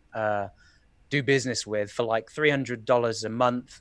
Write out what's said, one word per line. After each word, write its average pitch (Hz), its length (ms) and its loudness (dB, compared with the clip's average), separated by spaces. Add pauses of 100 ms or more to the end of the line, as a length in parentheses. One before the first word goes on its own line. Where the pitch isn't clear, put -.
(120)
uh, 107 360 -2 (600)
do 143 140 -2
business 123 440 0
with 104 240 -2
for, - 120 -4
like, 113 280 -2
three 151 200 2
hundred 120 340 -2
dollars 117 400 2
a 107 60 -4
month, 123 500 0